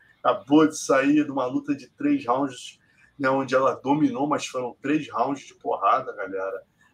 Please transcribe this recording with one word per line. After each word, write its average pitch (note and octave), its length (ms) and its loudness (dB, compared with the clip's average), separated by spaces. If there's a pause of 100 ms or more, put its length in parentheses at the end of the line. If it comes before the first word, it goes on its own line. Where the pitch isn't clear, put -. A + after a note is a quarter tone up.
(220)
acabou D3 460 4
de D3+ 100 -8
sair C#3+ 460 2
de C3+ 80 -8
uma C3 140 -2
luta C#3+ 280 -4
de - 140 -8
três C#3+ 360 -2
rounds, B2+ 540 -2 (400)
né, C3 100 0
onde C3 260 2
ela C3 200 4
dominou, C#3 540 0
mas - 180 -2
foram B2 340 -8
três D3 300 -2
rounds B2+ 340 -2
de - 100 -20
porrada, - 600 0
galera. F#2+ 480 -6 (320)